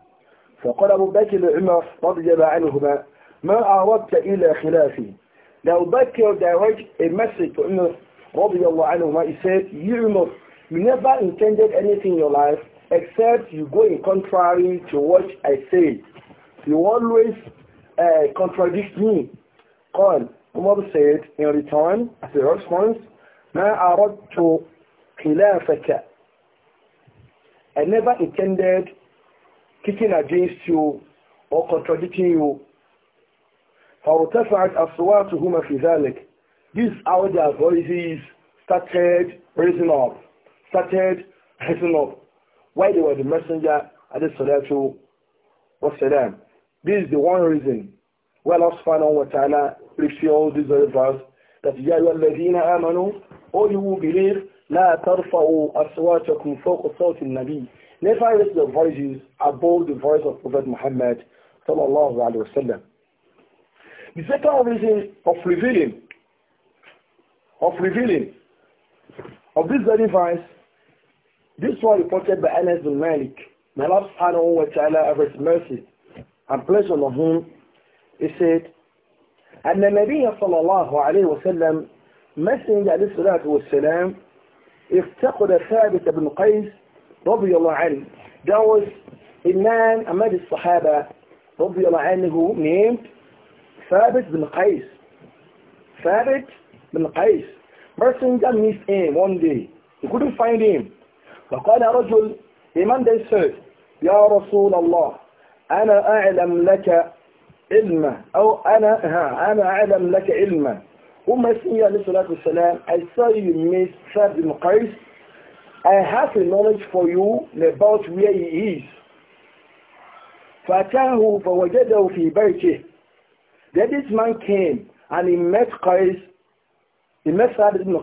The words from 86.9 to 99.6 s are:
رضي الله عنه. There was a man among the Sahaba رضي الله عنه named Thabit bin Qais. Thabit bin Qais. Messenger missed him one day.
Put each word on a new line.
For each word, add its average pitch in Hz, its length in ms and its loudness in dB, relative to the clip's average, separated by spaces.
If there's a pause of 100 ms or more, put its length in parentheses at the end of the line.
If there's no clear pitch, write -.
رضي 190 300 2
الله 165 140 2
عنه. 151 340 -4 (400)
There 202 160 2
was 214 220 4 (640)
a 180 80 2
man 226 540 2
among 202 240 0
the 180 80 -2 (120)
Sahaba 156 560 0 (520)
رضي 180 280 0
الله 165 120 2
عنه 175 580 0
named 196 500 0 (840)
Thabit 220 420 2
bin 156 160 -4
Qais. 185 360 0 (1200)
Thabit 247 420 0 (480)
bin 160 180 -2
Qais. 180 340 0 (520)
Messenger 254 560 2
missed 214 360 -2
him 185 260 0
one 185 240 0
day. 147 300 -2 (320)